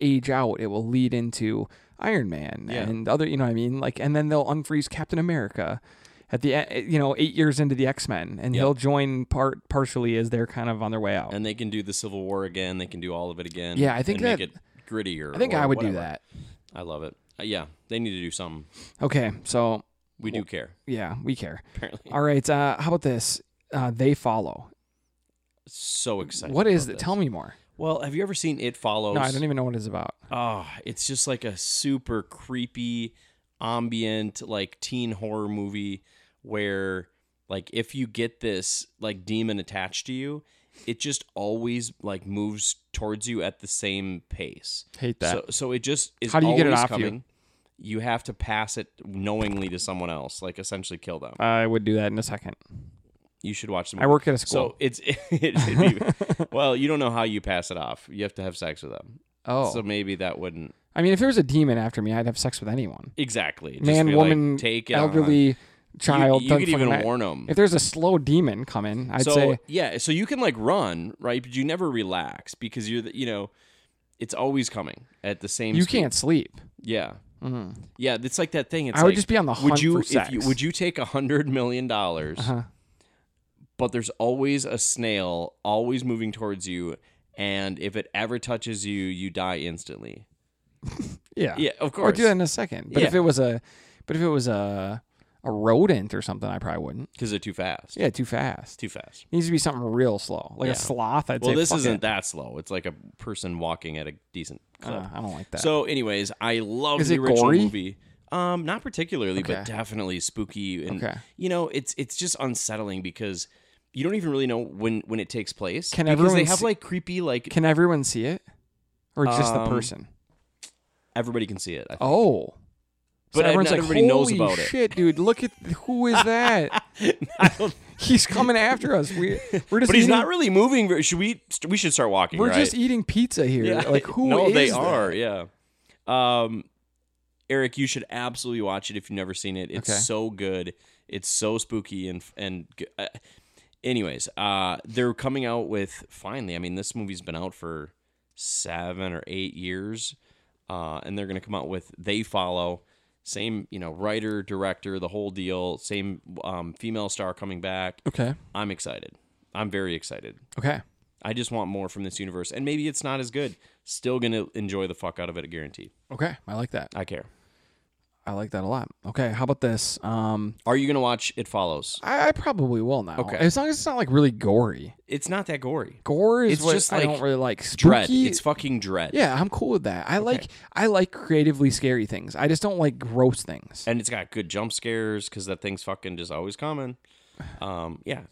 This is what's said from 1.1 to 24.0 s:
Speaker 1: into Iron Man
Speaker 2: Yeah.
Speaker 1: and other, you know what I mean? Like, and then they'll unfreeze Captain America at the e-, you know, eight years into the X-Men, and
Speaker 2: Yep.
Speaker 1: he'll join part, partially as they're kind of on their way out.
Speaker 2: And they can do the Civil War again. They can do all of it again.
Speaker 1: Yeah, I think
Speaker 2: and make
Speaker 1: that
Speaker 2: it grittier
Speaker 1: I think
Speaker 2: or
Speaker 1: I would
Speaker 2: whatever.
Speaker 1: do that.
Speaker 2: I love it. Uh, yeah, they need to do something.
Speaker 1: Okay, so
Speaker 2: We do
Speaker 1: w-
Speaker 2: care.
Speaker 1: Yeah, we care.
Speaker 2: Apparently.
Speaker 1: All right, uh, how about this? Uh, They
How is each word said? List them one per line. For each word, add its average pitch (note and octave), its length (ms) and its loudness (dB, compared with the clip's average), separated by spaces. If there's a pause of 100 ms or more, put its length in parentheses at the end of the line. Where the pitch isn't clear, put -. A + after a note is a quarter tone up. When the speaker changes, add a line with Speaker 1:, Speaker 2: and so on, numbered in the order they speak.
Speaker 1:
into A2+ 560 -2 (300)
Iron D#3+ 320 0
Man D2+ 400 -8
Speaker 2:
Yeah. A#2 180 -4
Speaker 1:
and A2+ 180 -4
other, D3+ 220 2
you C#3+ 80 -2
know C3+ 80 2
what A#2+ 60 2
I A2+ 40 0
mean? A#2+ 260 -2
Like, B2+ 200 -4
and D3 160 2
then D3+ 140 2
they'll D3+ 160 4
unfreeze D3 420 -2
Captain D#3+ 300 -4
America C3+ 640 -2 (520)
at B2 60 -2
the C3+ 140 2
e-, C#3+ 340 -2
you D#3+ 100 4
know, C#3 200 2
eight D#3+ 160 2
years D3+ 260 4
into C#3 140 2
the B2+ 120 2
X-Men, F#2+ 560 -4
and B2+ 120 0
Speaker 2:
Yep. B2 80 2
Speaker 1:
he'll C#3 100 4
join C3+ 540 0
part, C3+ 420 -2
partially B2 480 0
as A2+ 140 0
they're A#2 160 0
kind A#2 240 -6
of A2 120 -4
on G#2+ 80 -2
their A2 80 -4
way G2+ 160 -2
out. F#2 200 -4
Speaker 2:
And G#2 100 -4
they G#2+ 80 -4
can A2 160 -6
do G#2 140 -4
the G2 100 -8
Civil G2 300 -6
War G2 220 -2
again. F#2 340 -4
They F#2 80 -6
can F2+ 140 -12
do F2 120 -6
all F2 180 -4
of E2 80 -10
it F2 60 -10
again. F2 320 -8
Speaker 1:
Yeah, C3+ 180 4
I B2 80 -2
think G3 200 -2
Speaker 2:
and - 20 0
make A3+ 140 2
Speaker 1:
that G2 60 -4
Speaker 2:
it - 440 -16
grittier E2+ 460 -6
Speaker 1:
I D3+ 40 -6
think B3+ 140 2
Speaker 2:
or D#3+ 60 0
Speaker 1:
I D3 80 4
would C3+ 100 4
Speaker 2:
whatever. A2+ 160 0
Speaker 1:
do F2+ 80 -4
that. D#2+ 220 -8 (520)
Speaker 2:
I F2 60 -10
love D#2 220 -8
it. D#2 120 -12 (240)
Uh, - 40 -10
yeah, G2 240 -4 (220)
they A#2 120 -4
need A2 120 -4
to F2+ 80 -8
do E2+ 100 -6
something. D#2+ 340 -10 (380)
Speaker 1:
Okay, C#3 280 2 (140)
so A#2 400 0 (340)
Speaker 2:
We G#2+ 120 -6
do A2 80 -6
Speaker 1:
w- G2 120 -8
Speaker 2:
care. C#2+ 200 -10 (160)
Speaker 1:
Yeah, G#2+ 360 -6
we C3 140 -4
care. - 260 -10 (140)
Speaker 2:
Apparently. - 340 -12
Speaker 1:
All C#3+ 120 0
right, C#3+ 260 4
uh, C#3+ 320 2
how D3 80 -2
about E3+ 140 2
this? A#2+ 400 0 (280)
Uh, B2+ 240 0
They C3 200 4